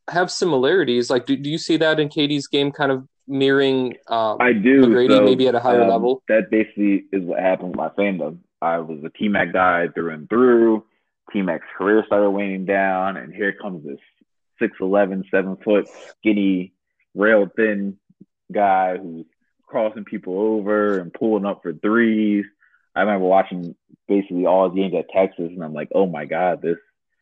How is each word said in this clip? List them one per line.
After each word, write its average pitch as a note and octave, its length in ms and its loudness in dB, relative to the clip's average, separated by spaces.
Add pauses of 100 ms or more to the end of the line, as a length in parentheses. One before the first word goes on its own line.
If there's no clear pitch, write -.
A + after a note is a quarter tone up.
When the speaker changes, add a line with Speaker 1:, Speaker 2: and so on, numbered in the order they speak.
Speaker 1:
have F3 220 -2
similarities. C3+ 800 0
Like, B2 160 0
do, C3+ 100 -2
do C#3+ 120 -6
you D3+ 80 -4
see D#3+ 220 -2
that D#3 220 0
in D3 100 0
K D3+ 160 -2
D's C#3+ 220 -4
game C#3 220 0
kind C#3 220 -2
of C3 160 -6 (180)
mirroring, C3+ 680 0 (120)
um, A2+ 320 -2
Speaker 2:
I B2 120 2
do. B2+ 300 4
Speaker 1:
McGrady B2 260 4
Speaker 2:
So, G#2 160 6
Speaker 1:
maybe B2+ 240 4
at A#2+ 60 2
a A#2+ 60 0
higher B2 220 2
Speaker 2:
um, A#2 60 4
Speaker 1:
level? A#2 400 0
Speaker 2:
that A2 220 2
basically G2+ 600 0
is G2 100 -2
what F2 160 -6
happened F#2 320 0
with E2+ 60 -10
my D#2+ 140 -4
fandom. F2 480 -4 (220)
I E2 180 -2
was D#2+ 260 -10
a E2 40 -10
T-Mac F#2+ 460 -2
guy F2 340 2
through E2 220 -6
and D2+ 180 -14
through. A2+ 560 4 (480)
T-Mac's F#2 320 -4 (140)
career G#2 260 2
started G#2 260 2
waning G2 360 -4
down, F#2+ 500 -2
and C#2+ 160 -16
here G2 220 -4
comes F2 320 -14
this C#2+ 140 -14 (580)
six - 220 -4
eleven, F#2+ 500 0
seven F#2+ 260 -2
foot, G2+ 320 0 (300)
skinny, G2 560 0 (400)
rail G2+ 420 2
thin G2+ 400 -2 (560)
guy F#2+ 460 0
who's E2 260 -14 (420)
crossing A2 380 -4
people F#2 320 -10
over G#2 640 0
and F2 160 -10
pulling G#2+ 320 -2
up G2 160 -6
for F2 100 -8
threes. G#2+ 720 0 (520)
I F2+ 60 0
remember G2 240 0
watching F2+ 500 0 (320)
basically F#2 360 0
all F#2 240 4
his F2 80 -6
games F#2+ 180 -2
at D#2+ 140 -4
Texas, F#2 440 -2
and F2+ 100 -12
I'm D#2 100 -10
like, D2+ 220 -10
"Oh G2 120 2
my D#2 180 -6
God, E2 360 -2
this, E2 180 -2 (420)